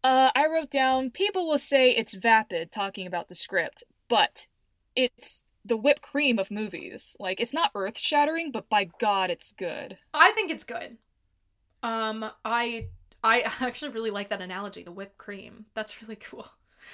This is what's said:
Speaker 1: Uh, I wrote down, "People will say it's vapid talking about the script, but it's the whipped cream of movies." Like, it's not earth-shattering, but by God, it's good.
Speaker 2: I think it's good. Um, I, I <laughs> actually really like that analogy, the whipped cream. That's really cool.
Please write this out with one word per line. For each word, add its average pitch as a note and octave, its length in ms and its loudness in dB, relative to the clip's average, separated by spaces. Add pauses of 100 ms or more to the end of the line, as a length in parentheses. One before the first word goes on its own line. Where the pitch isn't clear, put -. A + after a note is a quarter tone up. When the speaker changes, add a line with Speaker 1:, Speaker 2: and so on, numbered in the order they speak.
Speaker 1:
Uh, C4 320 6
I D4 120 4
wrote D#4+ 220 0
down, C4 420 2
"People F#4+ 360 -2
will D4+ 100 2
say C4 340 6
it's - 220 -2
vapid G3 580 2
talking G3 360 -6
about F3 220 -6
the F3 60 -12
script, - 480 -2 (240)
but - 400 2 (480)
it's - 480 -2 (220)
the A3+ 120 0
whipped B3 240 2
cream C#4 380 0
of F#3+ 120 -4
movies." G3+ 680 -10
Like, F#3+ 200 -6
it's A#3+ 140 -2
not E4 220 0
earth-shattering, D4 760 0
but - 180 -8
by G3+ 160 2 (140)
God, G3 300 2
it's - 220 -6
good. - 460 -10 (160)
Speaker 2:
I E4 180 8
think G4 200 -4
it's G#3+ 120 -8
good. - 340 -12 (840)
Um, A3 460 -4 (160)
I, A#3 420 -2 (360)
I A3+ 180 6
<laughs> - 180 -4
actually B3+ 320 -4
really A3+ 200 -4
like G3+ 180 -6
that G3 120 -4
analogy, F#3 420 -10
the F3 80 -18
whipped G3 260 -14
cream. G3 560 -16
That's A3 280 -10
really A3 140 -14
cool. - 320 -18 (460)